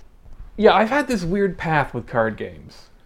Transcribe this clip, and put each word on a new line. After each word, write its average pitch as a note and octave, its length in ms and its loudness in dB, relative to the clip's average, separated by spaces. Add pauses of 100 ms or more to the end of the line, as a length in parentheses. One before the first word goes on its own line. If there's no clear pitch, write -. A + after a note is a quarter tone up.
(580)
Yeah, G#3 160 6
I've A3 160 4
had C#4+ 180 0
this G3+ 160 -2
weird F#3+ 320 0
path D3+ 380 -2
with A#2 120 -8
card A2 300 0
games. F2 520 -14 (180)